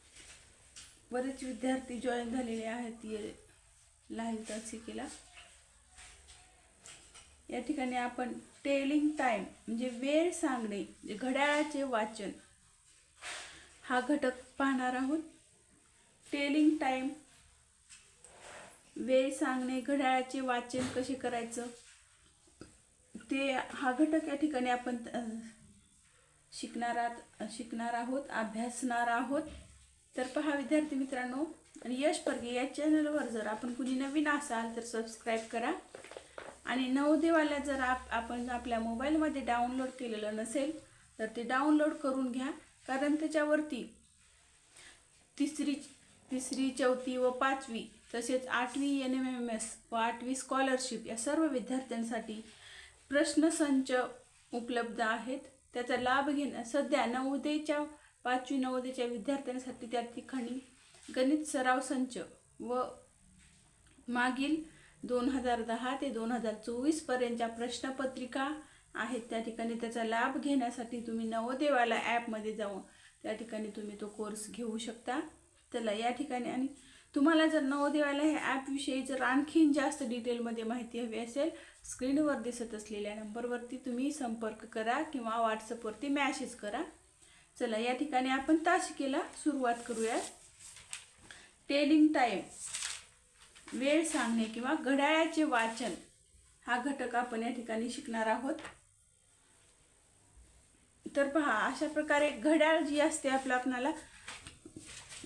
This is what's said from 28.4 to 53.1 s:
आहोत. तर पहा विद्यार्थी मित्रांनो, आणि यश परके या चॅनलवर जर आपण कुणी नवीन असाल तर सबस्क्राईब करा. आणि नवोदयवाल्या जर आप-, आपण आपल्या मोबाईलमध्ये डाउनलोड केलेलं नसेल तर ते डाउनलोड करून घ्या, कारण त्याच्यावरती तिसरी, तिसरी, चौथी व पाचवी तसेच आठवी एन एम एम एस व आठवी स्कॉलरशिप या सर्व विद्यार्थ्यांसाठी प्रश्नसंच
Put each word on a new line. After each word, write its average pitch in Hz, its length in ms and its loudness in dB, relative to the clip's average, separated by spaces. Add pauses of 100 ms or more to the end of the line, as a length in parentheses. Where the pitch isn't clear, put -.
आहोत. 247 340 2 (760)
तर 254 100 0
पहा 302 280 0
विद्यार्थी 294 400 0
मित्रांनो, 262 500 -2 (400)
आणि 247 140 -2
यश 311 180 4
परके 240 360 -2
या 262 220 -2
चॅनलवर 302 520 4
जर 220 200 -2
आपण 240 260 -4
कुणी 262 180 -2
नवीन 277 360 2
असाल 233 480 -2
तर 233 60 -4
सबस्क्राईब 226 600 -4 (100)
करा. 240 200 -2 (920)
आणि 254 220 0
नवोदयवाल्या 294 720 4
जर 277 200 -2
आप-, 254 300 0
आपण 240 400 -4
आपल्या 240 300 -2
मोबाईलमध्ये 269 600 0
डाउनलोड 247 480 0 (100)
केलेलं 214 360 -4
नसेल 277 440 -2 (400)
तर 220 60 -2
ते 226 180 -6
डाउनलोड 294 500 4
करून 262 380 0
घ्या, 262 200 -2 (360)
कारण 285 280 2
त्याच्यावरती 302 800 2 (1400)
तिसरी, 285 360 0 (560)
तिसरी, 262 380 0
चौथी 254 480 0
व 254 140 4
पाचवी 269 540 0 (300)
तसेच 254 320 0
आठवी 277 520 0
एन 254 140 0
एम 262 140 0
एम 240 220 -4
एस 220 280 -6 (140)
व 233 40 -2
आठवी 233 400 0
स्कॉलरशिप 254 680 -2
या 226 120 -6
सर्व 311 300 2
विद्यार्थ्यांसाठी 226 920 -4 (680)
प्रश्नसंच 294 800 4 (640)